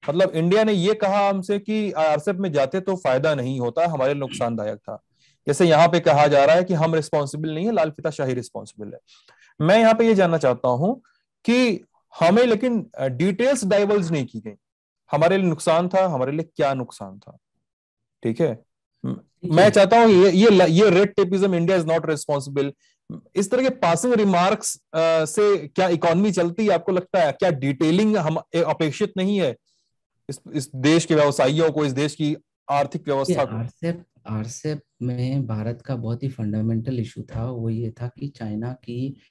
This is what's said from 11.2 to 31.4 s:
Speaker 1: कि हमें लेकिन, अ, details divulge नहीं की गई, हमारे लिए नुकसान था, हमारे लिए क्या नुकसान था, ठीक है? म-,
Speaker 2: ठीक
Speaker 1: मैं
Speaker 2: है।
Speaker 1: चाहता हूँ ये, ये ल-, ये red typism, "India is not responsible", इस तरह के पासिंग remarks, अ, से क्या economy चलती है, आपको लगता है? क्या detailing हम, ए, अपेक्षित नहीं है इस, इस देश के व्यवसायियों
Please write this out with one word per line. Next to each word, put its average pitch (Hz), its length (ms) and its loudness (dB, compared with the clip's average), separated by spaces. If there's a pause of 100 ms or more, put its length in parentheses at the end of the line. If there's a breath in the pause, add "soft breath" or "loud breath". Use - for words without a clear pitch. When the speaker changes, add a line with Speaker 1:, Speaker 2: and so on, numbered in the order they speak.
Speaker 1:
कि 240 400 0 (340)
हमें 196 260 4
लेकिन, 233 520 -2
अ, 135 100 -4
details 196 580 0
divulge 202 460 0
नहीं 143 140 -2
की - 140 -14
गई, 104 140 -16 (580)
हमारे 165 260 2
लिए 190 80 0
नुकसान 170 420 0
था, 190 200 0
हमारे 135 240 -4
लिए 160 240 -6
क्या 143 180 0
नुकसान 101 460 -12
था, - 180 -20 (840)
ठीक 117 180 -4
है? 127 220 -2 (420)
म-, - 80 -6
Speaker 2:
ठीक - 380 -12
Speaker 1:
मैं 165 120 6
Speaker 2:
है। 208 80 6
Speaker 1:
चाहता 202 280 6
हूँ 226 120 6
ये, 190 200 6
ये 190 180 6
ल-, 180 200 6
ये 190 200 4
red 196 200 4
typism, 185 560 0
"India 180 200 0
is 160 60 -2
not 160 180 -2
responsible", 143 640 -4 (640)
इस 202 160 -2
तरह 254 120 0
के 262 60 2
पासिंग 240 440 0
remarks, 196 640 0
अ, 165 500 0
से 196 420 0
क्या 185 200 -2
economy 175 440 2
चलती 175 340 -2
है, 208 40 2
आपको 170 220 0
लगता 180 340 0
है? 143 60 0
क्या 185 180 0
detailing 165 680 0
हम, 160 200 -2 (180)
ए, 165 60 2
अपेक्षित 160 560 -2
नहीं 190 240 0
है 131 140 -2 (720)
इस, 139 100 -12 (140)
इस 143 220 -6
देश 151 300 2
के 165 100 0
व्यवसायियों 151 560 2